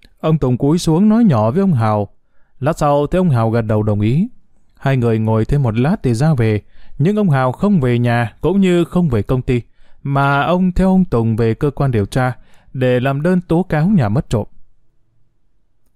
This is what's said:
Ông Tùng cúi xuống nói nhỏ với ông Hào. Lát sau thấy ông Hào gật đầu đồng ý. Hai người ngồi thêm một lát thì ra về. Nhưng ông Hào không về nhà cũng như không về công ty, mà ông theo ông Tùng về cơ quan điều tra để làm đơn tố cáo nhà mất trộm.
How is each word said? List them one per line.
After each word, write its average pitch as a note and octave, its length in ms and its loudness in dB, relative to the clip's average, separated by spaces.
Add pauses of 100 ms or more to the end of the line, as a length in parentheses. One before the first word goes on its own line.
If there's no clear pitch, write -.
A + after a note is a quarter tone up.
(200)
Ông D#3+ 180 0
Tùng B2+ 200 0
cúi D3+ 200 2
xuống E3+ 300 2
nói A3 160 4
nhỏ A#2 260 2
với D#3 100 0
ông G3 120 2
Hào. G#2+ 360 0 (500)
Lát D3+ 200 -2
sau D3 280 0
thấy E3+ 120 -2
ông F#3 120 2
Hào A2+ 200 0
gật A#2 120 0
đầu G#2+ 200 0
đồng G#2 180 0
ý. C3+ 280 0 (500)
Hai C3+ 180 -2
người A#2 220 0
ngồi A2 260 0
thêm C#3+ 180 -2
một A2+ 160 -2
lát D3 240 0
thì B2 120 0
ra D3+ 200 0
về. A2 260 0 (380)
Nhưng F#3+ 180 0
ông G#3 140 0
Hào C3 220 0
không F#3+ 280 0
về B2 180 0
nhà A#2+ 420 -2
cũng F#3 200 0
như F3+ 240 2
không F3 240 0
về A2+ 140 0
công B2+ 200 -2
ty, B2 200 -2 (400)
mà C#3 380 0
ông F3+ 320 0
theo F#3 160 2
ông F#3+ 160 2
Tùng A2+ 320 0
về A2+ 180 0
cơ D3 160 -2
quan C#3 200 -2
điều G#2+ 160 0
tra B2+ 300 -2 (360)
để B2+ 280 0
làm C3+ 220 -2
đơn F#3 180 0
tố E3 220 0
cáo D#3+ 240 -2
nhà F3+ 220 2
mất G#2 220 -2
trộm. G#2+ 160 -2 (1500)